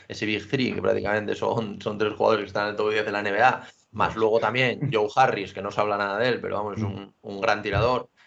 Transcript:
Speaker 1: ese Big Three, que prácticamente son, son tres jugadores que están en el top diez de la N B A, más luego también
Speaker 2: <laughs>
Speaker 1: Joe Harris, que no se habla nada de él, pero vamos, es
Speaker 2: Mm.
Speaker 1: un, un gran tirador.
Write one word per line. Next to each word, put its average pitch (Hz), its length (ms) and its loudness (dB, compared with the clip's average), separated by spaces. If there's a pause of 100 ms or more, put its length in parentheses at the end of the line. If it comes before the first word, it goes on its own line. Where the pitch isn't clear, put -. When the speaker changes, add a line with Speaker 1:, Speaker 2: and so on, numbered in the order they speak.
Speaker 1:
ese - 200 -8
Big 104 200 -2
Three, 123 280 0
que 95 60 -4
prácticamente 104 520 0
son, 101 480 -2
son 104 160 -4
tres 107 160 0
jugadores 107 300 2
que 98 40 -8
están 104 180 -2
en 104 40 -2
el 104 60 -6
top 107 160 0
diez 107 140 0
de 107 80 -4
la 101 80 -2
N 104 100 -2
B 101 100 2
A, 123 220 4 (280)
más 104 240 0
luego 110 240 4
también 117 400 2
Speaker 2:
<laughs> 120 140 -2
Speaker 1:
Joe 107 220 2
Harris, 104 380 2
que 98 100 -8
no 101 80 -4
se 107 100 0
habla 104 160 2
nada 101 220 0
de 123 100 2
él, 110 100 0
pero 95 180 -4
vamos, 104 200 -4
es 107 60 -4
Speaker 2:
Mm. - 20 0
Speaker 1:
un, 98 280 -8 (100)
un 101 180 -8
gran 104 220 2
tirador. 110 460 0 (180)